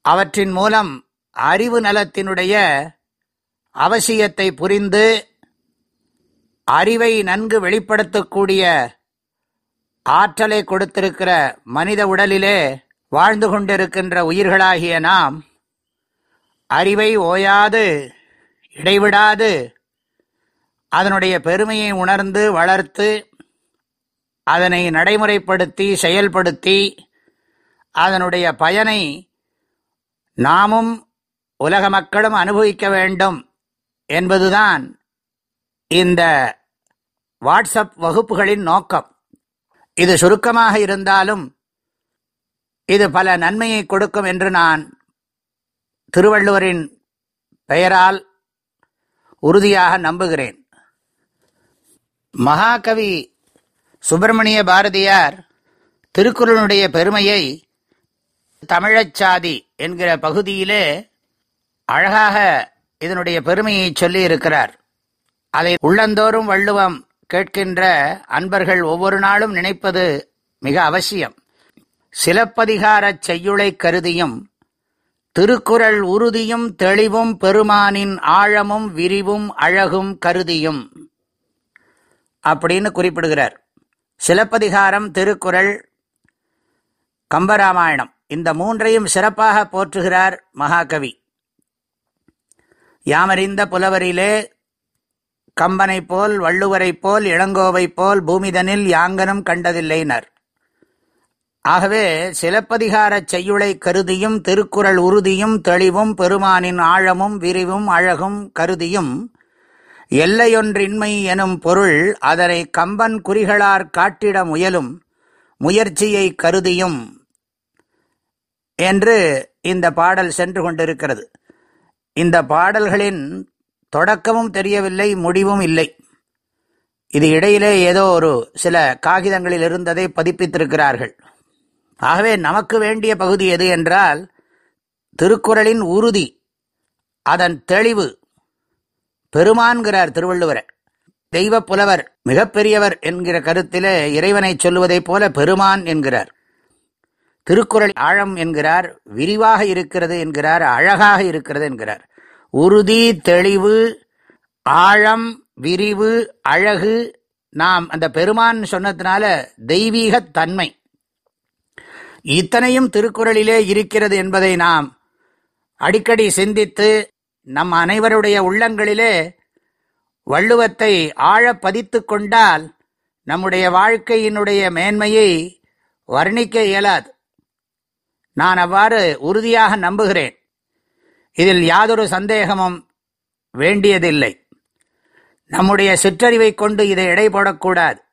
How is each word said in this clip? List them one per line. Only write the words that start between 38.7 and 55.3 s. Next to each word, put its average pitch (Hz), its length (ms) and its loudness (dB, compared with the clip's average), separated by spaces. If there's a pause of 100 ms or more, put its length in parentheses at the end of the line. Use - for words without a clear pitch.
இது 180 220 2
சுருக்கமாக 214 600 2
இருந்தாலும், 196 800 -2 (1300)
இது 196 260 2
பல 180 260 2
நன்மையை 214 500 -2
கொடுக்கும் 202 380 -2
என்று 185 260 -2
நான் 165 480 0 (1160)
திருவள்ளுவரின் 190 840 2 (640)
பெயரால் 185 600 2 (1120)
உறுதியாக 185 580 4
நம்புகிறேன். 165 720 -4 (1600)
மகாகவி 208 1040 -2 (640)
சுப்பிரமணிய 214 640 2
பாரதியார் 190 840 2 (680)